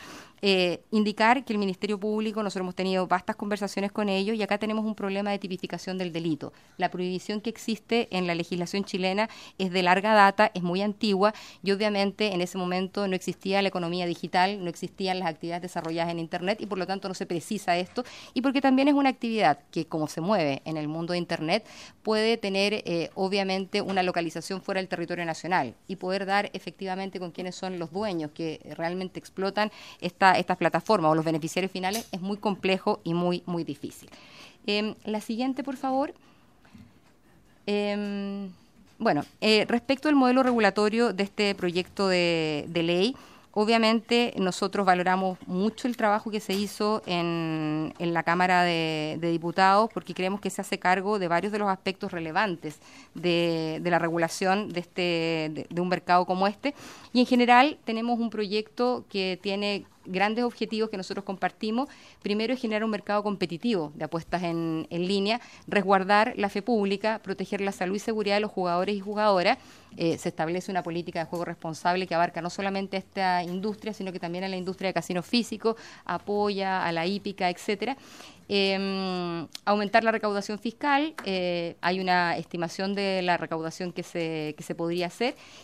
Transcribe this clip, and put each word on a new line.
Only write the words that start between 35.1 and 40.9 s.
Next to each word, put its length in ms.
siguiente, 420
por 140
favor. 360
Em, 840
bueno, 260
eh, 280
respecto 400
al 80
modelo 260
regulatorio 720